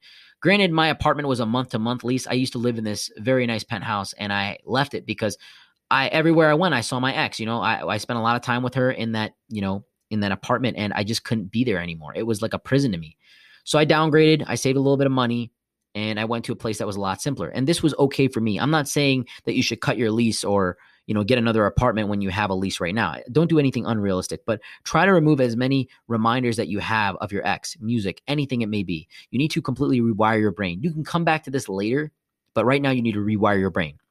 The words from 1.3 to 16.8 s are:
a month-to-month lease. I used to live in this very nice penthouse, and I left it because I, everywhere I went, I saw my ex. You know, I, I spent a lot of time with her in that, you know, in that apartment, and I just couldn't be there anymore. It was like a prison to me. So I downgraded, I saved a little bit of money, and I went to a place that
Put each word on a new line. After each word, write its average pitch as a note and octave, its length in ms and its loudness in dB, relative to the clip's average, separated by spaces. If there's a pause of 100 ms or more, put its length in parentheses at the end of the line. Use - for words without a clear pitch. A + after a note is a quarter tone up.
a A2+ 80 0
month-to-month B2 560 -2
lease. B2 240 -2
I - 60 -2
used B2+ 200 0
to B2+ 60 -4
live A#2 180 0
in A2 60 -6
this G#2 340 -6
very B2 300 2
nice A2+ 160 -2
penthouse, G2+ 500 -4
and G#2 180 -6
I G2+ 320 -2
left C3 300 0
it - 140 -8
because G#2+ 320 -4 (500)
I, C3 200 2
everywhere D#3 420 4
I - 20 6
went, D#3+ 220 2
I A#2 60 0
saw B2+ 180 -4
my C3 160 0
ex. C3+ 240 -2
You A2 80 -4
know, A#2 120 -4
I, F#2+ 360 -2
I - 20 -4
spent A#2+ 220 -6
a - 20 -2
lot A#2 140 2
of A#2+ 80 -6
time B2 180 -2
with B2+ 140 -4
her B2+ 160 2
in A2+ 220 -4
that, G#2+ 200 -4 (160)
you G#2+ 120 -6
know, G2 220 -4 (280)
in G#2+ 80 -2
that G2+ 120 0
apartment, A#2 460 -2
and G2+ 160 -2
I G#2 100 -2
just A2 200 -4
couldn't G#2 260 -4
be A#2+ 140 -2
there G2 180 0
anymore. E2 340 -10
It A2 120 -4
was A2+ 160 -2
like G#2+ 100 -4
a G2 60 -6
prison C3+ 320 0
to E2+ 80 -4
me. D#2 180 -16 (460)
So - 160 2
I D#3 80 4
downgraded, D#3 580 6
I - 80 -4
saved C3 240 0
a - 20 2
little C#3 180 4
bit C#3 100 2
of C3+ 40 0
money, A#2+ 400 -2 (440)
and G#2+ 240 -4
I A2 60 -2
went A2+ 200 -4
to B2 60 -6
a A2+ 40 -2
place A2+ 220 -4
that A2+ 80 -4